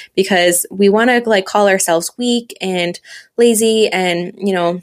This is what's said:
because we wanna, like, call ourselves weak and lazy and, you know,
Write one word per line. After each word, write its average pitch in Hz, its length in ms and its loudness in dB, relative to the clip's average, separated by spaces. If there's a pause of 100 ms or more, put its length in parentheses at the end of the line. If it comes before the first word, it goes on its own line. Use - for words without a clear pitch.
(160)
because 180 540 0
we 196 200 2
wanna, 240 360 2
like, 202 200 0
call 208 220 2
ourselves 180 500 0
weak 240 440 -4
and 180 380 -4 (380)
lazy 220 500 2
and, 180 500 -2
you 196 160 -2
know, 175 300 -2